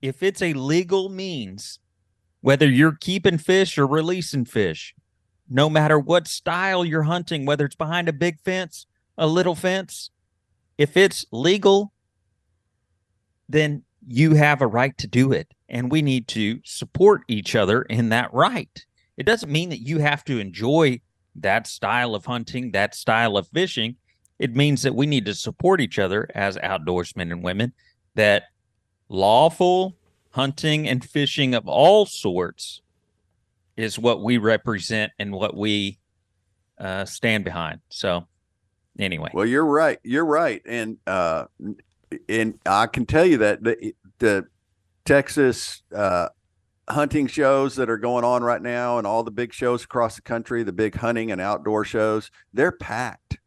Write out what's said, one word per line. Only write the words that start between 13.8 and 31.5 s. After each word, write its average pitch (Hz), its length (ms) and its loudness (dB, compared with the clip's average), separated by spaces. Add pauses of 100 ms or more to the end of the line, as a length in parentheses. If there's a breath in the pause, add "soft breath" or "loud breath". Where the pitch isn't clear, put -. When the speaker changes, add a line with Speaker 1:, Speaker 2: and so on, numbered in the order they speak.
Speaker 1:
you 147 280 4
have 147 260 4
a 131 60 2
right 120 320 0
to - 80 -8
do 127 240 2
it. 78 160 -2 (220)
And 123 220 -4
we 156 100 2
need 131 280 0
to 110 340 -2
support - 640 2
each 104 280 -4
other 107 260 4
in 113 280 -2
that 113 240 0
right. 175 520 -2 (320)
It - 80 -6
doesn't 220 260 0
mean 170 180 -2
that 135 120 -10
you 143 160 -4
have 147 280 0
to 135 120 -4
enjoy 120 640 0 (340)
that 104 300 0
style 117 480 -2
of 101 120 -8
hunting, 123 460 -8
that 98 220 0
style 113 440 0
of 92 100 -2
fishing. 123 480 -4 (440)
It 120 160 -4
means 139 280 2
that 135 100 0
we 139 140 0
need 135 180 0
to 101 80 -4
support 175 480 0
each 107 160 -4
other 101 380 -2
as 98 220 -2
outdoorsmen 87 720 -4
and 87 120 -10
women, 101 300 -2 (400)
that 104 300 4 (680)
lawful 165 840 2 (340)
hunting 151 580 -2
and 123 160 -2
fishing 139 520 -2